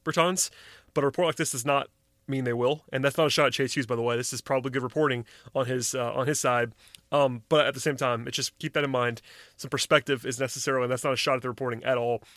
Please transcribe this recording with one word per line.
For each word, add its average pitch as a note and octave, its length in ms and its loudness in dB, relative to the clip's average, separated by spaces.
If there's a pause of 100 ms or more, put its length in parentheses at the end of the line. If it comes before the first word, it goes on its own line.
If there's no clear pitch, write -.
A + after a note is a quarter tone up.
Bertans, F3 460 2 (420)
but C#3+ 100 2
a C#3 40 4
report E3+ 180 2
like C3+ 100 0
this - 160 -2
does B2 140 -6
not C#3 240 2 (380)
mean C3+ 160 -2
they A#2+ 100 0
will, B2 400 0
and C3 100 0
that's C#3 140 2
not D#3+ 100 4
a - 40 2
shot D3 160 4
at B2 60 0
Chase C3+ 200 -2
Hughes, B2+ 140 -2
by A#2+ 80 -2
the A2+ 60 -2
way. A#2+ 140 0
This A#2+ 160 -4
is A#2+ 100 -6
probably C3 280 -2
good B2+ 140 -2
reporting B2+ 420 0 (300)
on C3+ 100 2
his, B2+ 300 -2
uh, A#2+ 180 -2
on C3 140 0
his D3+ 120 0
side, A#2+ 340 2 (380)
um, C3 380 2
but D3 160 4
at C#3 80 0
the C3+ 60 -10
same C#3 180 -2
time, B2 300 -2
it's - 100 -6
just, - 220 -6
keep D#3 140 -8
that D3+ 100 0
in C#3 80 -2
mind. A#2+ 320 0 (340)
Some - 120 -12
perspective C#3+ 540 2
is B2 160 -4
necessary, C3 440 -2
and B2 80 -2
that's B2+ 120 -2
not C#3 100 0
a A#2+ 40 -2
shot C3+ 180 0
at A#2+ 60 -4
the B2+ 80 -4
reporting A#2+ 340 -6
at B2+ 140 2
all. A#2+ 240 0 (160)